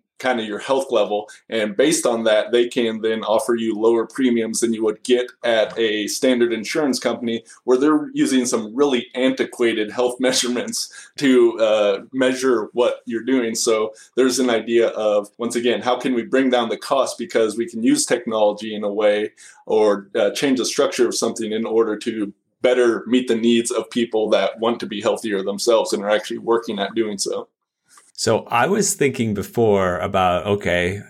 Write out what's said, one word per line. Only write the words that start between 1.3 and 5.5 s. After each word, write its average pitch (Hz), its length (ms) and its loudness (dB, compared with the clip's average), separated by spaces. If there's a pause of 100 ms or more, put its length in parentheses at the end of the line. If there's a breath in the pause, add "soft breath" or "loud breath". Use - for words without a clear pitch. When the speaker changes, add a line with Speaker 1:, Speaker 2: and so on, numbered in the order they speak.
Speaker 1:
And 107 260 -2
based 151 300 2
on 117 200 0
that, 107 260 2
they 120 160 4
can 113 340 -2
then 110 220 -2
offer 110 320 0
you 113 180 -2
lower 113 320 2
premiums 117 540 0
than 113 120 0
you 110 120 -4
would 107 180 -2
get 123 240 2 (180)
at 113 360 0